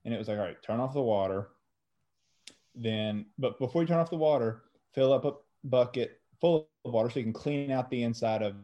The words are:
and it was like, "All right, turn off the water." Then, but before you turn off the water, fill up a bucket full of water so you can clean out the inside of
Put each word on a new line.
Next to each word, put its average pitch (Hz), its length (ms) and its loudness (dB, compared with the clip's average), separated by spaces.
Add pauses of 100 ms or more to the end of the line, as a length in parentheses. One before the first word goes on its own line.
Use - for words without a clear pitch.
and 117 100 -6
it 107 40 -2
was 110 100 -6
like, 104 120 -2
"All 101 40 -2
right, - 180 -8
turn 110 180 -4
off 131 140 -2
the 143 80 0
water." 101 480 0 (1300)
Then, 107 520 -4 (100)
but 127 220 -2
before 135 240 0
you 160 40 0
turn 170 120 2
off 165 100 0
the 175 80 -4
water, 131 460 2 (300)
fill 135 200 4
up 127 120 2
a 110 80 -2 (300)
bucket 123 560 0 (220)
full 165 280 4 (160)
of 123 80 -8
water 117 160 2
so 131 100 -4
you 113 60 -2
can 110 80 -2
clean 143 380 -4
out 127 180 -2
the 123 140 -2
inside 113 380 0
of 101 220 -4